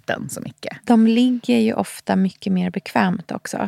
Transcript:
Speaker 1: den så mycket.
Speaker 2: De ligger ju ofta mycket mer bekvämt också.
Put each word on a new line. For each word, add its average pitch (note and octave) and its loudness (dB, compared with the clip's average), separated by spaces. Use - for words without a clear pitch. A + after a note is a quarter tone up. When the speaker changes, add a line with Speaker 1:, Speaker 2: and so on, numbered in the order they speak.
Speaker 1:
den - -6
så - -10
mycket. - -12
Speaker 2:
De A3+ 6
ligger A#3+ 2
ju A3 2
ofta - -4
mycket F#3+ 0
mer F3+ 0
bekvämt F#3 -2
också. - -10